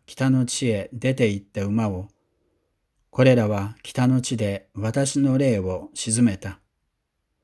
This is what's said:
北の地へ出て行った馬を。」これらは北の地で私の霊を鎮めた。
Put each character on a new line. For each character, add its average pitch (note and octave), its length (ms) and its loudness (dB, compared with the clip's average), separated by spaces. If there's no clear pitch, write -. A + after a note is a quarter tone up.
北 - 240 -4
の C3 160 2
地 A#2+ 240 -4
へ G2+ 240 -2
出 C3 220 -2
て B2 140 2
行 G2 140 -2
っ - 40 -20
た G2 180 -6
馬 G#2+ 240 0
を。」 F#2+ 200 -6
こ C3 140 2
れ B2+ 100 8
ら A2 140 2
は G#2 340 -4
北 - 240 -2
の C3 140 2
地 B2 160 -4
で G2+ 380 -4
私 B2 440 -2
の C3+ 200 2
霊 B2+ 220 2
を F#2 340 -6
鎮 A#2 300 2
め G2 120 4
た。 - 240 -12